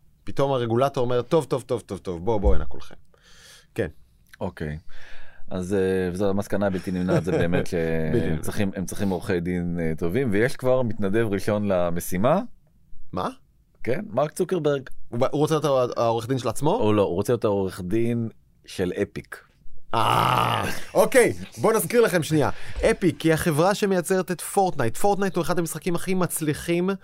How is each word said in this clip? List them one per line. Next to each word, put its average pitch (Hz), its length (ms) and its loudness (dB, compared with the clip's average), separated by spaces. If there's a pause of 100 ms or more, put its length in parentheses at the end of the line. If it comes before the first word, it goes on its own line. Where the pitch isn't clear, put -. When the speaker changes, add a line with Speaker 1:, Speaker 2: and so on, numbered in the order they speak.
(240)
Speaker 1:
פתאום 139 280 0
הרגולטור 123 520 0
אומר, 123 180 0
"טוב, 156 220 2
טוב, 127 180 -4
טוב, 117 180 -4
טוב, 95 180 -10
טוב, 87 260 -8
בוא, 110 160 0
בוא 95 140 8
הנה 82 100 10
כולכם." - 300 0 (800)
כן. 98 140 -2 (520)
Speaker 2:
אוקיי. 80 380 -8 (720)
אז, 92 240 -4
אה, 98 40 2 (340)
וזו 98 180 0
המסקנה 101 360 0
הבלתי 92 240 -2
נמנעת, 90 340 0
זה 87 80 -2
באמת 85 360 0
Speaker 1:
<laughs> 82 460 0
בדיוק. 117 100 0
Speaker 2:
שהם 80 160 -2
צריכים, 101 360 -2
הם 92 80 -4
צריכים 101 260 -4
עורכי 90 300 -2
דין, 87 400 -2
אה, 80 180 -2
טובים, 107 340 -2
ויש 113 240 2
כבר 131 260 0
מתנדב 104 480 0
ראשון 104 380 0
למשימה. 90 720 2 (720)
Speaker 1:
מה? - 160 -4 (560)
Speaker 2:
כן, 131 160 0 (100)
מרק 139 220 -2
צוקרברג. 151 500 -2 (260)
Speaker 1:
הוא 120 120 -4
ב-, 131 40 4
הוא - 140 0
רוצה 151 160 2
להיות 147 100 0 (340)
ה-, - 40 2
העורך 117 260 0
דין 135 100 0
של 120 100 -4
עצמו? 143 260 0
Speaker 2:
או 107 180 2
לא, 104 100 4
הוא 85 120 0
רוצה 101 180 0
להיות 117 120 0
העורך 101 400 0
דין 113 440 0 (380)
של 90 260 -4 (100)
אפיק. - 380 -8 (540)
Speaker 1:
אה, 117 680 2 (300)
אוקיי, 208 380 4 (280)
בוא 202 120 4
נזכיר 214 280 2
לכם 180 220 2
שנייה. 143 280 2 (400)
אפיק 175 300 0
היא 160 120 2
החברה 165 420 2
שמייצרת 185 560 0
את 175 100 -6
פורטנייט. 170 560 0
פורטנייט 202 400 2
הוא 175 60 0
אחד 175 160 0
המשחקים 170 360 -4
הכי 185 200 -2
מצליחים 170 760 -2 (140)